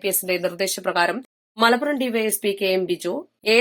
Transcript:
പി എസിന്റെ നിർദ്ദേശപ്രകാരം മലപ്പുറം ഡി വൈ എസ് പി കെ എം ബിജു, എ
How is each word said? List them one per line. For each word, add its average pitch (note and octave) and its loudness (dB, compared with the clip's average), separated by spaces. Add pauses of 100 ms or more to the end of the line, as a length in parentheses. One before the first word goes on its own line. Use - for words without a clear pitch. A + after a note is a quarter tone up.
പി G3+ -2
എസിന്റെ F#3 -2
നിർദ്ദേശപ്രകാരം F3 -2 (460)
മലപ്പുറം B3 4
ഡി B3+ 0
വൈ A3+ 0
എസ് G#3+ -2
പി G#3 0 (100)
കെ G3+ 0
എം F#3+ 0
ബിജു, F3 -4 (300)
എ A3 4